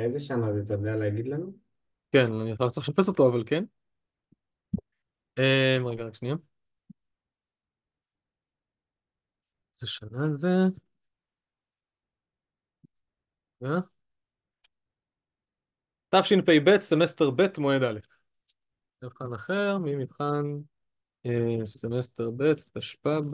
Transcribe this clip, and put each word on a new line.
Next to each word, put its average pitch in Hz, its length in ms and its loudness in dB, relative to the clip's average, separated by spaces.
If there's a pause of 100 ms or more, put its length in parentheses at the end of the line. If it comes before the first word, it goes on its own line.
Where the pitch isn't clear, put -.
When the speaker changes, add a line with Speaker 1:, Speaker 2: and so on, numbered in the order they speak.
Speaker 1:
איזה 123 160 -4
שנה 117 340 -4
זה, 104 120 -4
אתה 104 80 -6
יודע 104 220 -4
להגיד 110 320 -4
לנו? 170 260 -8 (580)
Speaker 2:
כן, 123 220 4
אני 110 180 -4
עכשיו 120 180 -2
צריך 139 200 -6
לחפש 190 180 2
אותו, 151 220 4
אבל 120 160 0
כן. 160 180 -2 (1800)
אמ, 131 480 4
רגע, 117 180 -6
רק 107 100 -14
שנייה. 127 200 -4 (3500)
איזה 120 120 -14
שנה 131 500 -6
זה? 156 100 -4 (3250)
אה? 147 160 -4 (2250)
תשפ"ב, 185 720 6
סמסטר 160 500 2
ב', 185 280 0
מועד 139 240 2
א'. 110 160 -2 (1040)
מבחן 123 300 -12
אחר, 196 440 -2
ממבחן, 147 680 -4 (800)
אה, 117 400 0
סמסטר 117 720 -6
ב', 147 160 2
תשפ"ב, 151 680 -6 (100)